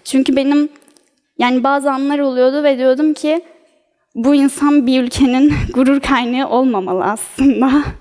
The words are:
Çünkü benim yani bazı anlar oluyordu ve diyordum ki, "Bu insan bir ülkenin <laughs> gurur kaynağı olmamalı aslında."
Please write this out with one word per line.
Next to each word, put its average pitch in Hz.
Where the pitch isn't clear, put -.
Çünkü 269
benim 294
yani 247
bazı 277
anlar 277
oluyordu 269
ve 277
diyordum 262
ki, 311
"Bu 254
insan 285
bir 254
ülkenin 262
<laughs> -
gurur 269
kaynağı 247
olmamalı 220
aslında." 247